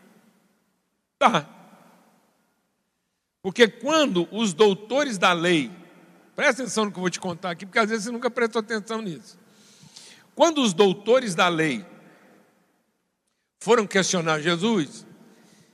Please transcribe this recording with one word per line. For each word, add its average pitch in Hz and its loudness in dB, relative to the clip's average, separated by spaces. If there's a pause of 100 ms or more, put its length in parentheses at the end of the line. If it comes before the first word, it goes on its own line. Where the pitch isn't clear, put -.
(1200)
Tá. 233 2 (1900)
Porque 214 4
quando 233 0
os 208 -2
doutores 220 0
da 185 4
lei, 165 0 (640)
presta 254 0
atenção 214 -4
no 202 -6
que 180 -16
eu 180 -10
vou 185 -2
te - -6
contar 180 -8
aqui, 170 -14
porque 196 -2
às 214 0
vezes 220 -4
você 240 -8
nunca 240 -4
prestou 233 -2
atenção 220 -8
nisso. 190 -14 (960)
Quando 302 2
os 208 2
doutores 208 2
da 180 2
lei 160 -2 (1700)
foram 220 2
questionar 165 0
Jesus, 175 -2 (680)